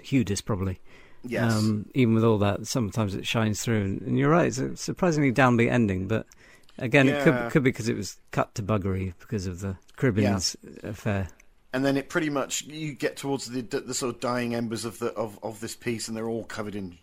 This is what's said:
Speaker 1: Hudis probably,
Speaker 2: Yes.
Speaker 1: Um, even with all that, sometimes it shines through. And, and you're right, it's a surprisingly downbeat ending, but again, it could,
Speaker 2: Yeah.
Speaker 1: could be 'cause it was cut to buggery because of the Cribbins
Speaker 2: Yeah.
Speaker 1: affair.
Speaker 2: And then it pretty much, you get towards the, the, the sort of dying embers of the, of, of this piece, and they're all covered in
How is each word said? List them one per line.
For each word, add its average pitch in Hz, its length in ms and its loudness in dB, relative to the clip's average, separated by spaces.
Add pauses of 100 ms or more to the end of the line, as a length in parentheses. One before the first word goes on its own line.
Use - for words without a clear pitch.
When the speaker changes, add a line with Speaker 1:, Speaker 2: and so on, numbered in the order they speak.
Speaker 1:
Hudis 101 420 0
probably, 95 340 -2 (440)
Speaker 2:
Yes. 117 300 0
Speaker 1:
Um, 107 400 2
even 117 220 4
with 110 80 6
all 113 160 6
that, 101 280 0
sometimes 104 480 0
it - 120 -6
shines 107 360 0
through. 110 200 2
And, 95 180 -2
and 123 180 0
you're 139 100 4
right, 160 180 4
it's 117 100 -4
a 165 180 -4
surprisingly 151 560 0
downbeat 120 400 6
ending, 98 360 2
but 110 180 -2 (520)
again, 131 320 4
it 143 140 2
could, 160 100 6
Speaker 2:
Yeah. 120 160 -2
Speaker 1:
could 147 140 4
be 127 80 4
'cause 110 160 -4
it 117 80 2
was 101 220 -8 (140)
cut - 240 -2
to 107 80 -4
buggery 95 560 0
because 98 260 -6
of 87 140 -6
the 98 180 -6 (200)
Cribbins 101 680 2
Speaker 2:
Yeah. - 260 -12
Speaker 1:
affair. 98 380 -2 (460)
Speaker 2:
And 131 120 0
then 139 100 2
it 139 140 -2
pretty 156 200 0
much, 139 340 -4
you 151 300 -8
get 135 220 -2
towards 139 340 -4
the, 123 120 -6
the, 123 180 -6
the 127 140 -8
sort 120 200 -4
of - 60 -18
dying 120 360 -2
embers 113 280 -4
of 113 160 -8
the, 120 140 -4
of, 107 280 -6
of 107 200 -8
this 113 140 -8
piece, 117 340 -6
and 110 80 -6
they're 110 100 -4
all 113 160 -4
covered 104 320 -8
in 90 280 -10